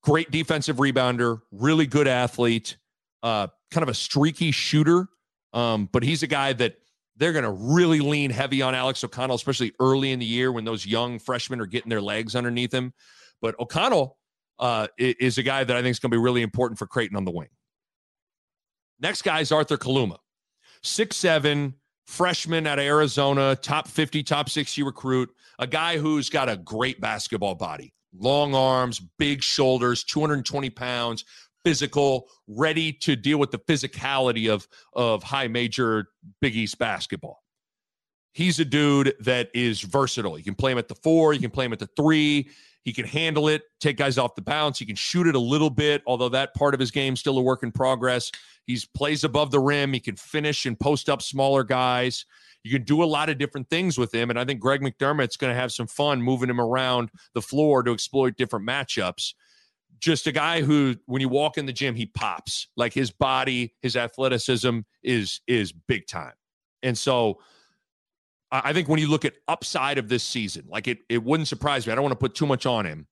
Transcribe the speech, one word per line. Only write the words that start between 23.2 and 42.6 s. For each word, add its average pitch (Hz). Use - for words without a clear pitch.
top 151
fifty, 151
top 147
sixty -
recruit, 131
a 123
guy 160
who's 151
got 135
a 110
great 110
basketball 101
body, 80
long 139
arms, 131
big 143
shoulders, 123
two -
hundred 147
twenty 139
pounds, 120
physical, 143
ready 156
to 143
deal 139
with 143
the -
physicality 131
of, 104
of 113
high 135
major 113
Big 123
East 110
basketball. 98
He's 165
a 160
dude 139
that 123
is 120
versatile. 104
You 80
can 98
play 131
him 123
at 117
the -
four, 160
you 135
can 120
play 135
him 113
at 101
the 101
three, 147